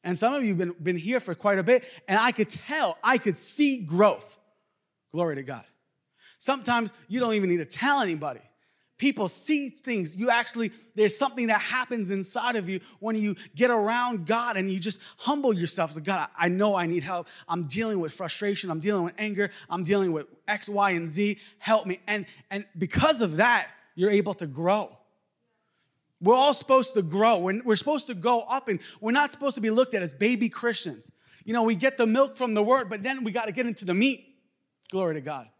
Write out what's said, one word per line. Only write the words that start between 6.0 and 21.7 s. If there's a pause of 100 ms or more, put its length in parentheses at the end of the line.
Sometimes (160)
you
don't
even
need
to
tell
anybody. (600)
People
see
things.
You
actually, (220)
there's
something
that
happens
inside
of
you (180)
when
you (200)
get
around
God
and
you
just (180)
humble
yourself.
So,
"God,
I,
I
know
I
need
help. (200)
I'm
dealing
with
frustration.
I'm
dealing
with
anger. (220)
I'm
dealing
with (200)
X,
Y,
and
Z. (180)
Help